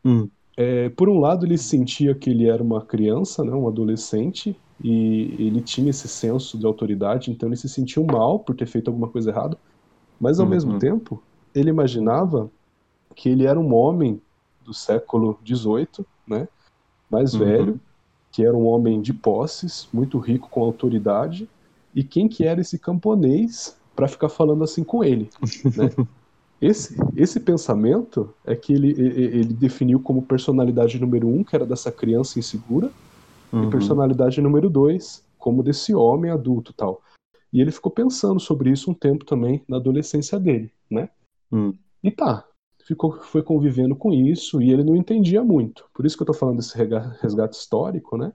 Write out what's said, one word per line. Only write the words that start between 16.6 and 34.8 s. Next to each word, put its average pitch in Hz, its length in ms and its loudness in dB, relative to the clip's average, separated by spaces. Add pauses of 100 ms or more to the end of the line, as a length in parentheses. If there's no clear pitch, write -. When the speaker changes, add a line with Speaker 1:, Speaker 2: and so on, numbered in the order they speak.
Speaker 2:
mais 123 240 0
Speaker 1:
Uhum. 110 60 -2
Speaker 2:
velho, 123 400 2 (520)
que 117 140 0
era 120 100 4
um 117 120 2
homem 113 340 2
de 107 120 -4
posses, 131 800 -4
muito 135 260 -2
rico, 123 300 -2
com 123 120 -2
autoridade, 117 880 -2 (460)
e 139 80 0
quem 185 240 0
que 214 180 -2
era 170 160 0
esse 170 160 -6
camponês 180 1000 0 (180)
pra 139 140 0
ficar - 200 -4
falando 156 340 2
assim 156 200 -4
com 233 220 0
ele, 113 240 2 (480)
né? 135 120 2
Speaker 1:
<laughs> - 300 -4 (420)
Speaker 2:
Esse, 208 320 0 (220)
esse 170 240 2
pensamento 127 960 0 (120)
é - 80 -2
que 139 200 -2
ele, 143 180 4
e-, 131 100 -2
e-, 123 380 0
ele 117 140 0
definiu 127 480 2
como 127 200 0
personalidade 123 800 0
número 123 260 0
um, 131 160 2
que - 140 -4
era 127 100 0
dessa 123 240 -6
criança 120 480 -2
insegura, 120 540 -4 (600)
Speaker 1:
Uhum. 113 120 0
Speaker 2:
e 107 60 0
personalidade 131 720 2
número 147 280 4
dois, 156 560 0 (120)